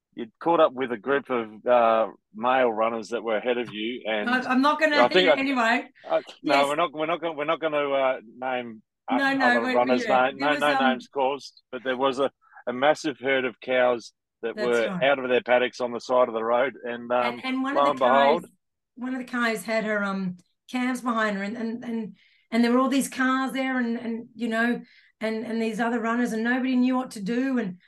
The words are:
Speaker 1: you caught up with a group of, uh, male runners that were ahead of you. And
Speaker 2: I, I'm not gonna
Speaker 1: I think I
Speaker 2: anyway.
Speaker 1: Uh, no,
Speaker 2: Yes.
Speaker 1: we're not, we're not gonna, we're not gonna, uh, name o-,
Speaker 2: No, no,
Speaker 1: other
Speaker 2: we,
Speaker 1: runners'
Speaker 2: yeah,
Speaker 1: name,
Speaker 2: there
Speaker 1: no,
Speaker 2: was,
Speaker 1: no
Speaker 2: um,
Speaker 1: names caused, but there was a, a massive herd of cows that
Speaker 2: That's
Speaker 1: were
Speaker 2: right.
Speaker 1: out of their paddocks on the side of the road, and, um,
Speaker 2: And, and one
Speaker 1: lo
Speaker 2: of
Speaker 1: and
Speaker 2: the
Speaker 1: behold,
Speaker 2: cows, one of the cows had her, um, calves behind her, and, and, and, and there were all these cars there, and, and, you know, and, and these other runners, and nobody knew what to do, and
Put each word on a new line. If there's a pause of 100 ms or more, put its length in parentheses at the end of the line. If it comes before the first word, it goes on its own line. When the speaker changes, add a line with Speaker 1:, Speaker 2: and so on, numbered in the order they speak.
(140)
Speaker 1:
you (140)
caught
up
with
a
group
of,
uh, (260)
male
runners
that
were
ahead
of
you.
And
Speaker 2:
I,
I'm
not
gonna
Speaker 1:
I
think
I
Speaker 2:
anyway. (200)
Speaker 1:
Uh, (220)
no,
Speaker 2:
Yes.
Speaker 1:
we're
not,
we're
not
gonna,
we're
not
gonna,
uh, (180)
name (280)
o-,
Speaker 2:
No,
no,
Speaker 1:
other
Speaker 2:
we,
Speaker 1:
runners'
Speaker 2:
yeah,
Speaker 1:
name,
Speaker 2:
there
Speaker 1:
no,
Speaker 2:
was,
Speaker 1:
no
Speaker 2:
um,
Speaker 1:
names
caused,
but
there
was
a, (360)
a
massive
herd
of
cows (300)
that
Speaker 2:
That's
Speaker 1:
were
Speaker 2:
right.
Speaker 1:
out
of
their
paddocks
on
the
side
of
the
road, (100)
and,
um,
Speaker 2:
And,
and
one
Speaker 1:
lo
Speaker 2:
of
Speaker 1:
and
Speaker 2:
the
Speaker 1:
behold,
Speaker 2:
cows, (440)
one
of
the
cows
had
her,
um, (340)
calves
behind
her,
and,
and,
and, (360)
and
there
were
all
these
cars
there,
and,
and,
you
know, (400)
and,
and
these
other
runners,
and
nobody
knew
what
to
do,
and